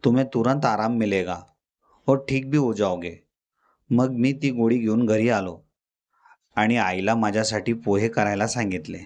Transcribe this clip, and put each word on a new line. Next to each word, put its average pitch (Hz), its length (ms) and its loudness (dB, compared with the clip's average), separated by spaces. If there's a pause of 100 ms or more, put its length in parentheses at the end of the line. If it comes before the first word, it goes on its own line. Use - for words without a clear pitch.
तुम्हें 131 220 4
तुरंत 131 380 0
आराम 113 320 0
मिलेगा 95 400 0 (720)
और 139 100 4
ठीक 135 320 -4
भी 143 60 0
हो 131 160 2
जाओगे." 90 420 -2 (760)
मग 123 200 2
मी 127 220 0
ती 143 180 -2
गोळी 117 280 2
घेऊन 113 280 0
घरी 110 220 2
आलो 95 320 -2 (960)
आणि 110 200 2
आईला 95 380 0
माझ्यासाठी 110 580 -2
पोहे 104 360 0
करायला 104 380 0
सांगितले. 98 600 -6